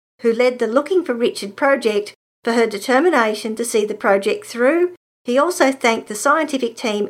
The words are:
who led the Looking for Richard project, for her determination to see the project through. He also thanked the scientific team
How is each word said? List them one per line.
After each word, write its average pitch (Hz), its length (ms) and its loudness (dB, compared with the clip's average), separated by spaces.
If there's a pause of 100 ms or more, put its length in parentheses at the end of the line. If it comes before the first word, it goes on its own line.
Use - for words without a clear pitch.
(200)
who 233 100 0
led 247 280 2
the 240 80 -2
Looking 285 360 0
for 247 120 -4
Richard 226 420 -4
project, 233 560 0 (320)
for 233 80 0
her 233 140 2
determination 226 880 0
to 233 80 -4
see 220 220 0
the 214 80 -6
project 202 500 0
through. 330 500 0 (300)
He 247 140 0
also 294 340 2
thanked 226 360 -2
the 214 60 -8
scientific 269 600 0
team 208 340 -4